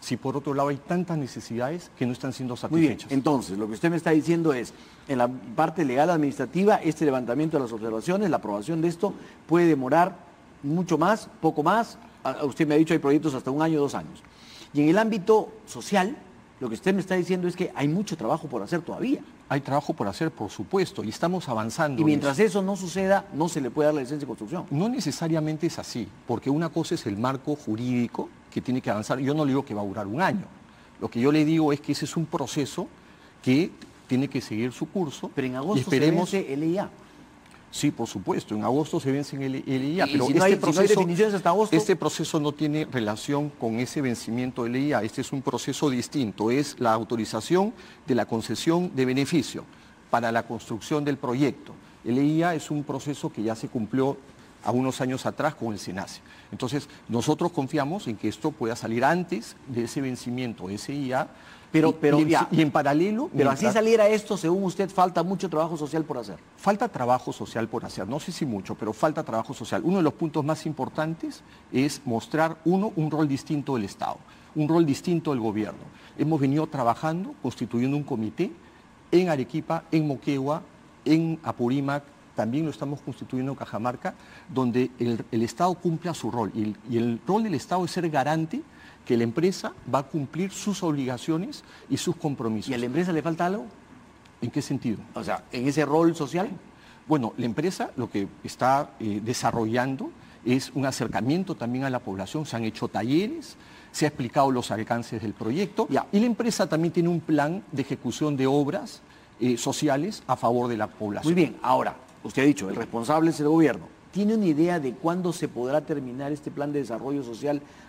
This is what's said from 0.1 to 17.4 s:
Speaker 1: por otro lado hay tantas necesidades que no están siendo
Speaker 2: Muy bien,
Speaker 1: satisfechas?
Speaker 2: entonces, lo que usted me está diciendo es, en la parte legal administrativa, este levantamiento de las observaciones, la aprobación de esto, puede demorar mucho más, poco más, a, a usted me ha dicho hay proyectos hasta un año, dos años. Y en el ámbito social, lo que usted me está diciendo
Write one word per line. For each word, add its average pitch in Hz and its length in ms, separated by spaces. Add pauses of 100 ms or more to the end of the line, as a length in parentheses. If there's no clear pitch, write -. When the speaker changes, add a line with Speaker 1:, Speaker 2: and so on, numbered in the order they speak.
Speaker 1:
por 127 180
otro 143 180
lado 139 140
hay 143 80
tantas 175 420
necesidades 127 800
que 131 80
no 120 60
están 127 220
siendo 123 220 (140)
Speaker 2:
Muy 160 120
bien, 147 120
Speaker 1:
satisfechas? - 200
Speaker 2:
entonces, 123 440
lo 110 100
que 107 80
usted 165 140
me 170 60
está 165 160
diciendo 160 400
es, 120 220 (340)
en 135 100
la 120 120
parte 151 560
legal 135 240
administrativa, 165 680
este 160 300
levantamiento 135 520
de 135 60
las 113 80
observaciones, 117 580
la 131 80
aprobación 107 440
de 165 80
esto, 170 240 (340)
puede 170 200
demorar 160 500 (460)
mucho 165 340
más, 190 320 (100)
poco 156 240
más, 220 340 (280)
a, 131 60
a 131 140
usted 147 220
me 147 80
ha - 20
dicho 160 160
hay 160 60
proyectos 147 340
hasta 127 160
un 143 120
año, 160 180
dos 135 160
años. 85 260 (520)
Y 143 80
en 151 80
el 175 80
ámbito 214 520 (160)
social, 190 520 (420)
lo 123 100
que 113 60
usted 185 180
me 196 80
está 185 140
diciendo 180 320